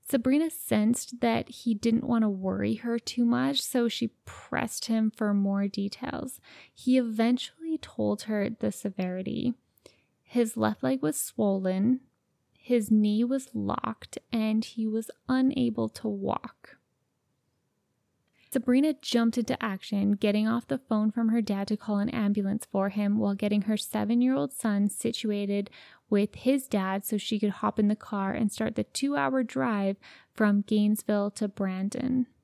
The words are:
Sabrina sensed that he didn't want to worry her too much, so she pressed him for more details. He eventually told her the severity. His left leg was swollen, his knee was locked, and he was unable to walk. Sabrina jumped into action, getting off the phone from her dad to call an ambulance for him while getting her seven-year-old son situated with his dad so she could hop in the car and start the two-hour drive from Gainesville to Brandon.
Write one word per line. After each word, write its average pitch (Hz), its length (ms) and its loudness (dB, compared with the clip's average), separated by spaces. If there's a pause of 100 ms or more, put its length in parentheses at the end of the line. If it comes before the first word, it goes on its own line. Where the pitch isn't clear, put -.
Sabrina 285 420 2
sensed 226 680 -2
that 226 280 0
he 233 260 -4
didn't 233 320 0
want 233 160 2
to 214 60 2
worry 196 480 -2
her 233 200 -4
too 240 280 -2
much, 254 360 2
so 233 280 0
she - 240 -4 (120)
pressed - 600 -6
him 220 260 0
for 208 240 0
more 196 320 2
details. - 720 -6 (320)
He 254 240 2
eventually 247 840 0
told 208 440 -4
her 208 260 -2
the 220 220 -4
severity. 185 840 -4 (680)
His 233 340 -2
left 214 280 0
leg 262 180 0
was 302 180 -2
swollen, 196 840 0 (500)
his 240 360 0
knee 214 360 4
was 262 280 -2
locked, - 640 -6 (160)
and 220 320 2
he 220 220 -6
was 220 240 -4 (180)
unable 247 600 2
to - 180 -8
walk. - 720 -6 (1700)
Sabrina 269 500 4
jumped 233 340 2
into 247 260 -2
action, 202 500 0
getting 208 340 2
off 233 220 0
the 269 100 0
phone 214 320 0
from 226 200 0
her 233 120 2
dad 202 240 -2
to 214 100 0
call 208 220 -2
an 202 120 0
ambulance 202 600 0
for 196 200 0
him 208 280 0
while 202 160 2
getting 208 280 0
her 214 140 0
seven-year-old 247 760 0
son 202 360 0
situated 202 800 -2 (400)
with 208 280 2
his 269 320 2
dad 196 360 -2
so 208 140 -2
she 208 200 -2
could 208 120 2
hop - 300 -2
in 208 80 6
the 214 80 2
car 196 360 -4
and 214 180 0
start 220 260 -4
the 214 80 -2
two-hour 277 580 0
drive 214 540 0 (360)
from 202 300 2
Gainesville 208 680 2
to 208 160 -4
Brandon. 202 800 -2 (160)